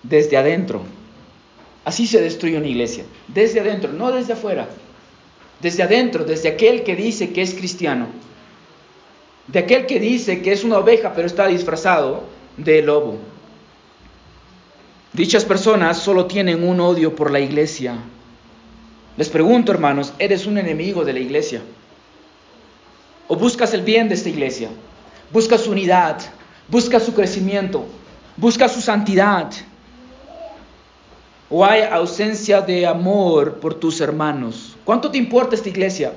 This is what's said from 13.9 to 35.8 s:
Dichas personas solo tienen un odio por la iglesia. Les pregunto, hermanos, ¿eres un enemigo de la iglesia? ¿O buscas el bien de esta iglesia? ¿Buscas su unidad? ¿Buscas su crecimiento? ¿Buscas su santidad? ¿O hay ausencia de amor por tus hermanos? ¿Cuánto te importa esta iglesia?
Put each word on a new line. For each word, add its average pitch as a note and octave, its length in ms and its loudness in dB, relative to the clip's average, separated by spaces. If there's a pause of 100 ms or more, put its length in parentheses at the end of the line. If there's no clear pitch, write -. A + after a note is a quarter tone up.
Dichas G#3 320 0
personas F#3 540 2
solo F#3 280 2
tienen F3+ 380 -2
un F3+ 160 0
odio E3 340 2
por D3 160 -2
la C#3 100 2
iglesia. C#3 560 -2 (1200)
Les D3+ 120 -2
pregunto, G#3 440 4
hermanos, C#3+ 460 0
¿eres G3 280 0
un G#3 120 -2
enemigo E3+ 460 -4
de C#3 80 -2
la B2+ 60 -4
iglesia? C3 420 -4 (1700)
¿O D3+ 80 0
buscas A3+ 380 0
el F#3 80 -2
bien A3 260 2
de F#3+ 60 0
esta - 140 -4
iglesia? B2+ 420 -6 (640)
¿Buscas A3+ 300 4
su A3 100 -2
unidad? F3+ 460 2 (500)
¿Buscas A#3 340 2
su A#3 100 -2
crecimiento? F#3+ 720 -2 (520)
¿Buscas A#3 360 2
su A#3+ 80 -6
santidad? G3+ 720 2 (2000)
¿O E3+ 140 4
hay G#3+ 180 4
ausencia G3+ 800 0
de F3+ 240 0
amor E3+ 760 2
por D#3+ 140 -4
tus D#3+ 260 -4
hermanos? D3 840 -4
¿Cuánto B3 260 0
te C#4+ 80 -4
importa A#3+ 380 2
esta G#3+ 120 -6
iglesia? F#3 480 -2